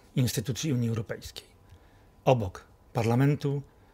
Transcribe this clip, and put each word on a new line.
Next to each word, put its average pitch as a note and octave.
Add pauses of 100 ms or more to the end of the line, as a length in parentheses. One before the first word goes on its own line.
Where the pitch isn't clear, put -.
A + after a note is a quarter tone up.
(160)
instytucji B2+
Unii A#2+
Europejskiej. - (800)
Obok A2+ (280)
Parlamentu, C#3 (320)